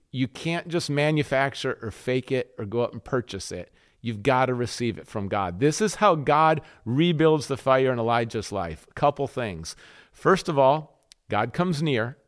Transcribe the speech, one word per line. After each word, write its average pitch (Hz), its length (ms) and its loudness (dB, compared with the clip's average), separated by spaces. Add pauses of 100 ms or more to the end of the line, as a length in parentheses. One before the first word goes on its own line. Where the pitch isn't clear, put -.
(120)
You 127 160 -2
can't 165 420 -6
just 165 200 -4
manufacture 143 920 0
or 107 100 -8
fake 127 400 -4
it 127 260 -2
or 113 80 -8
go 117 180 -2
out 113 100 -4
and 117 100 -14
purchase - 480 -6
it. 90 220 -12 (260)
You've 110 240 -8
gotta 127 300 2
receive 120 440 -4
it 78 100 -16
from 101 200 -6
God. 92 320 -2
This 151 220 2
is 214 140 0
how 196 200 4
God 151 460 2 (240)
rebuilds 156 640 4
the 135 100 -4
fire 131 340 4
in 120 80 -2
Elijah's 117 520 -2
life. 87 380 -6
A - 40 -20
couple 143 340 0
things. 95 480 -8 (380)
First - 340 2
of 156 100 -2
all, 139 460 2 (260)
God 110 220 -2
comes 175 320 -2
near. 127 340 -2 (100)